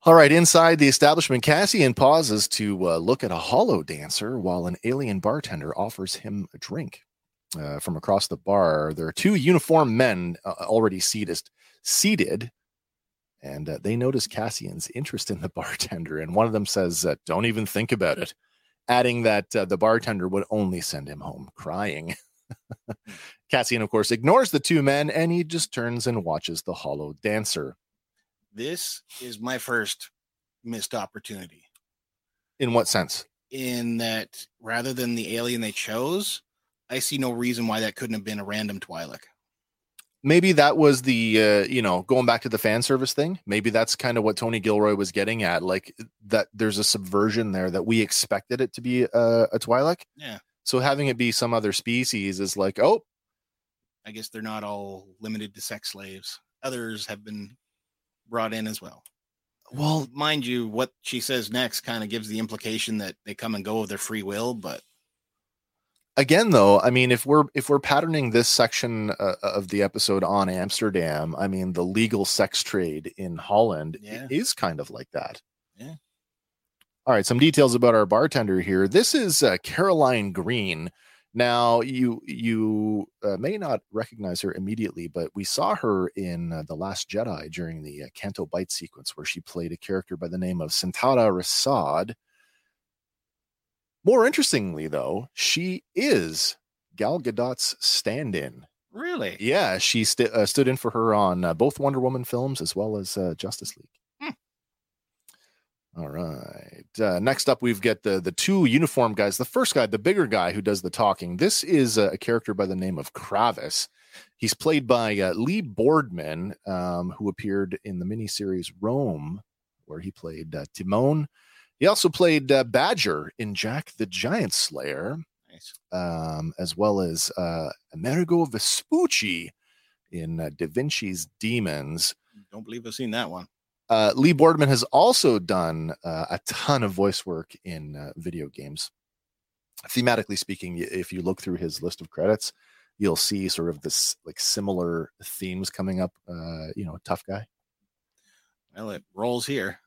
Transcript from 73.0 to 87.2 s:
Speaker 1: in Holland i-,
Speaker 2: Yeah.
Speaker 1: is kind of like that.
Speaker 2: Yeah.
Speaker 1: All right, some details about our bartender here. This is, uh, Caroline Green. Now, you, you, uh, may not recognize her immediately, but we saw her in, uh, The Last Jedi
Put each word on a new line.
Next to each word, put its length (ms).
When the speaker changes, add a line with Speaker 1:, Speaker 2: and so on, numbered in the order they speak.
Speaker 1:
in 200
Holland 680
i-, 20
Speaker 2:
Yeah. 240
Speaker 1:
is 240
kind 260
of 100
like 220
that. 300
Speaker 2:
Yeah. 180
Speaker 1:
All 100
right, 100
some 140
details 360
about 200
our 100
bartender 560
here. 260
This 280
is, 260
uh, 220
Caroline 720
Green. 580
Now, 480
you, 440
you, 800
uh, 140
may 200
not 240
recognize 500
her 120
immediately, 540
but 260
we 120
saw 300
her 340
in, 420
uh, 160
The 80
Last 340
Jedi 400